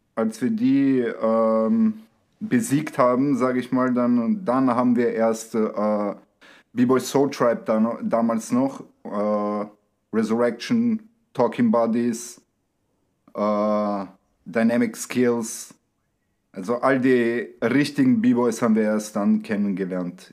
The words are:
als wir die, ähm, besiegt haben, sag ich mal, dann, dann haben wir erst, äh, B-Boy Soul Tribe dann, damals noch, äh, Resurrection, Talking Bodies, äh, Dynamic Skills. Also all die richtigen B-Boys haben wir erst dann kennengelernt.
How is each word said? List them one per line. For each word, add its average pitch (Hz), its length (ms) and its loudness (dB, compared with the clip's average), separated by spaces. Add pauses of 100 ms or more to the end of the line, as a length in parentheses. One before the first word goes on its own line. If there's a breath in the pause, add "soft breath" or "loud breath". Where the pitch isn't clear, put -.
(140)
als 113 260 -2
wir 123 100 0
die, 131 500 2
ähm, 110 1000 2 (360)
besiegt 127 600 -2
haben, 131 380 2
sag 127 200 0
ich 120 160 -6
mal, 127 200 0
dann, 120 520 0
dann 127 260 0
haben 123 240 2
wir 113 180 0
erst, 110 440 -2
äh, 107 580 -2 (580 loud breath)
B-Boy 123 280 4
Soul 139 300 2
Tribe 120 340 0
dann, 113 340 0 (100)
damals 113 440 -2
noch, 135 320 -2 (180)
äh, 104 640 -4 (460)
Resurrection, 113 880 0 (340)
Talking 117 380 2
Bodies, 117 680 -2 (960)
äh, 104 680 -2 (400)
Dynamic 117 520 0
Skills. 120 800 -2 (800)
Also 98 240 -6
all 135 240 0
die 120 600 0
richtigen 127 640 2
B-Boys 120 400 2
haben 110 140 4
wir 110 80 2
erst 107 320 -2
dann 107 260 2
kennengelernt. 92 920 -4